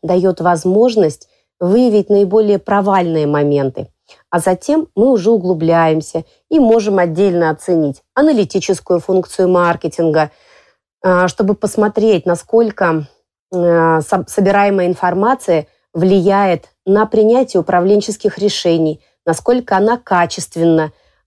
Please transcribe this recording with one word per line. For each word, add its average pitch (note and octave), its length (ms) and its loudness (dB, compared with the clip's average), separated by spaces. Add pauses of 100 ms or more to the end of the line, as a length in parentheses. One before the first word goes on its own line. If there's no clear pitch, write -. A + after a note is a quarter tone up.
дает F3 380 0
возможность F#3 880 0 (280)
выявить G#3 520 0
наиболее G3+ 500 2
провальные F3+ 680 0
моменты. C#3+ 600 -2 (420)
А E3+ 100 -2
затем C#4+ 540 -2
мы A#3 160 2
уже A3 220 2
углубляемся E3 920 0 (240)
и D#4+ 100 2
можем A3 400 2
отдельно E3+ 500 0
оценить D#3+ 540 -4 (100)
аналитическую G3+ 840 0
функцию F#3 480 -2
маркетинга, E3+ 840 0 (680)
а, F3+ 280 0
чтобы G3+ 260 -2
посмотреть, G#3 680 -2
насколько, F3 840 -2 (460)
а, E3+ 480 0
со-, - 260 -4
собираемая G3 600 0
информация F3+ 800 -2 (260)
влияет F#3+ 720 0 (200)
на G#3 200 2
принятие A3 560 2
управленческих G3+ 760 -2
решений, E3+ 640 -2 (240)
насколько A#3+ 520 -2
она A3 200 0
качественна, E3+ 960 -2 (340)